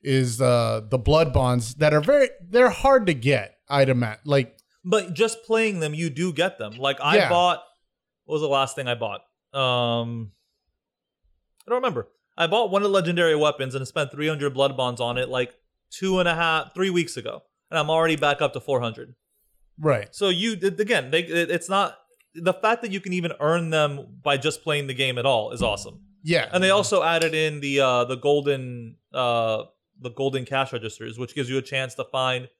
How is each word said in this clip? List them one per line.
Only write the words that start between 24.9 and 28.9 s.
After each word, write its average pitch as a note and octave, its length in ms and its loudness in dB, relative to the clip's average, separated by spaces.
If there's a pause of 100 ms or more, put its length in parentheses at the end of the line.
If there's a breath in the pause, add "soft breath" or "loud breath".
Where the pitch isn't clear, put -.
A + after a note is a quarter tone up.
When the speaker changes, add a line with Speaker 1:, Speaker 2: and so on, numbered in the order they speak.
Speaker 2:
game B2+ 240 -2
at A#2+ 80 -2
all A#2+ 240 2
is A#2+ 120 -6
awesome. G#2 380 -4 (220)
Speaker 1:
Yeah. D#3 300 0
Speaker 2:
And F#3 100 2
they F#3+ 80 4
also G3 320 2
added E3 320 0
in D#3 260 -2
the, C#3 200 0
uh, B2+ 240 4
the B2+ 120 -4
golden, C3 800 -2 (160)